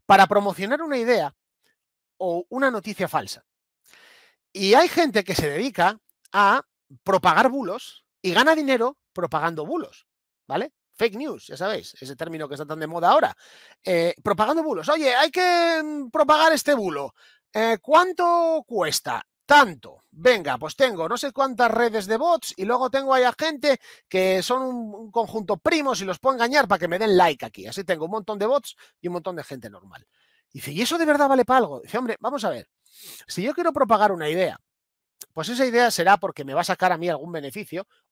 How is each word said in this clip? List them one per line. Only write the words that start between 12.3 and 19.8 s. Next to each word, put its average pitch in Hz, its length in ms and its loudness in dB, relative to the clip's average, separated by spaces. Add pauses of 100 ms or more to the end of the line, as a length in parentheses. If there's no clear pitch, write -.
que 143 80 -12
está 147 100 -12
tan 156 140 -10
de 156 60 -6
moda 170 220 0
ahora. 254 260 4 (480)
Eh, 170 400 0
propagando 220 400 0
bulos. 233 280 -4
"Oye, 294 240 2
hay 277 160 2
que, 339 520 2
mm, 294 280 -10
propagar 311 420 4
este 294 220 2
bulo. 151 400 -4 (360)
Eh, 226 300 0
¿cuánto 339 840 2
cuesta?". 156 580 -4 (220)
"Tanto". 185 640 2